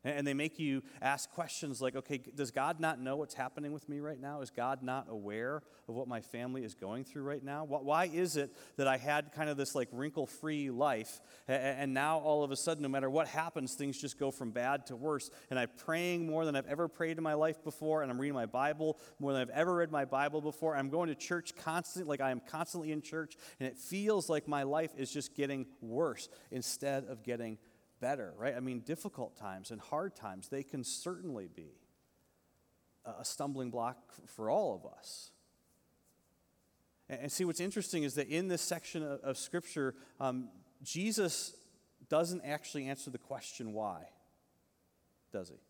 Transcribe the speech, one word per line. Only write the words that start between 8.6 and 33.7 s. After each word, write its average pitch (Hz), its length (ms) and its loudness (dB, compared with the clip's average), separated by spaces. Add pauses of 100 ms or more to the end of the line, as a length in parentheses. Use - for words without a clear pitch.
that 139 100 6
I 131 120 8
had 147 340 2
kind 151 180 0
of 143 60 0
this, 139 180 0
like, 127 160 2
wrinkle-free 143 800 -2
life, 120 500 2 (280)
a-, 131 40 4
a-, 135 40 6
and 135 360 2
now 147 260 4
all 151 260 6
of 139 80 0
a 135 40 0
sudden, 160 260 2
no 139 60 2
matter 135 220 2
what 151 160 4
happens, 156 480 0
things 139 240 -2
just 143 200 -6
go 139 120 2
from 123 220 -6
bad 131 340 2
to 127 100 -8
worse? 143 340 -2 (200)
And 127 80 2
I'm 120 180 2
praying 170 500 0
more 160 180 2
than 151 100 2
I've 135 140 2
ever 151 180 2
prayed 160 320 0
in 165 60 -2
my 156 100 4
life 156 300 4
before, 156 380 2
and 131 100 0
I'm 123 80 0
reading 139 140 2
my 120 120 2
Bible 151 520 2 (200)
more 139 140 2
than 135 100 4
I've 123 80 -2
ever 170 240 4
read 170 160 4
my 143 140 2
Bible 143 360 2
before. 151 360 0
I'm 135 140 2
going 165 180 2
to 147 80 0
church - 400 -4
constantly, 170 520 -2
like, 143 120 2
I 135 100 4
am 123 100 0
constantly 160 520 -4
in 151 100 -2
church, 156 340 -6 (220)
and 131 80 -2
it 127 100 -4
feels 202 520 2
like 151 180 2
my 147 160 2
life 151 340 2
is 135 140 -4
just - 240 -4
getting 139 320 0 (140)
worse 120 480 0 (240)
instead 135 540 -2
of 113 180 -10
getting 117 340 -2 (400)
better," 123 380 -2
right? 123 180 0
I 123 60 -4
mean, 127 200 -2
difficult 147 580 -6
times 95 320 -8
and 110 100 -8
hard 180 340 -4
times, 95 340 -10
they 135 140 -4
can 135 220 -6
certainly 165 640 -6
be 80 300 -16 (1300)
a, 113 140 -10
a 170 40 -10
stumbling 135 460 -4